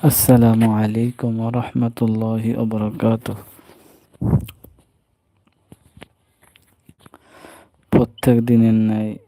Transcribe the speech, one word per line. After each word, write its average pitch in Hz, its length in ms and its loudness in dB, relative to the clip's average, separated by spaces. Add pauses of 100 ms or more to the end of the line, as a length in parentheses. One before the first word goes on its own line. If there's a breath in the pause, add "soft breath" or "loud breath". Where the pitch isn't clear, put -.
আসসালামু 117 580 4 (140)
আলাইকুম 117 500 -4 (100)
ওয়া 113 180 -4
রাহমাতুল্লাহি 113 960 -2
ওয়া 113 160 -4
বারাকাতুহু। 110 720 -4 (4000 loud breath)
প্রত্যেক - 440 0 (120)
দিনের 113 300 4 (100)
ন্যায় 107 240 -4 (160)